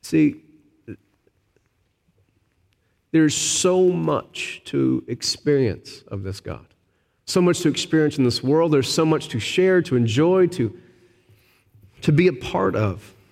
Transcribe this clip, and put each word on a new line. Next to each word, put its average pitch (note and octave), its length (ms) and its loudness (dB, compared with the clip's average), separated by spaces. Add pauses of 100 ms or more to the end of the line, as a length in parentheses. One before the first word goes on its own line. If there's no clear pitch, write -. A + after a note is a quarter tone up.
See, D#3 400 0 (2750)
there's D#3 240 4
so F#3 540 2
much D#3+ 760 -4
to C3 420 -2
experience - 1000 -2
of G2 160 -10
this G2 180 -8
God. - 240 -12 (600)
So - 160 0
much F3 200 2
to D#3 80 2
experience D3+ 480 0
in C3+ 80 2
this A#2 180 -2
world. D#3 300 2
There's C3+ 200 0
so E3 120 2
much D#3 240 -2
to A#2 100 -4
share, F#3 440 2
to C3 120 -2
enjoy, D3+ 520 2
to, B2 300 -4 (1200)
to D#3+ 100 2
be E3+ 160 4
a D#3+ 60 4
part - 420 -4
of. G#2+ 400 -4 (160)